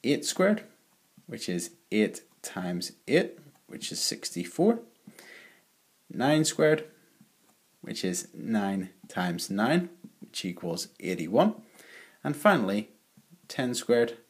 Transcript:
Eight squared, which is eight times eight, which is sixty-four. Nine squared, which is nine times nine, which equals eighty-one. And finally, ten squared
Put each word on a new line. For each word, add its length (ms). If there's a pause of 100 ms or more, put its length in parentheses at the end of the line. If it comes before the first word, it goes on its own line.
Eight 220
squared, 380 (600)
which 220
is 220 (200)
eight 320 (200)
times 500 (160)
eight, 300 (280)
which 240
is 100
sixty-four. 800 (1300)
Nine 340
squared, 400 (960)
which 240
is 300
nine 560 (180)
times 420
nine, 380 (320)
which 240
equals 440 (120)
eighty-one. 540 (680)
And 100
finally, 560 (560)
ten 280
squared 420 (140)